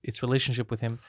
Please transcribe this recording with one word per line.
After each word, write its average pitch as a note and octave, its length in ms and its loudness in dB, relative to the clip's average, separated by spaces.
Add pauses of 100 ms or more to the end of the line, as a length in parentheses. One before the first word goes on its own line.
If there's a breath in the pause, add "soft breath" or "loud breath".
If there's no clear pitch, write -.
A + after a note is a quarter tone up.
its - 180 -6
relationship B2 480 2
with A2+ 120 -2
him A#2 280 -2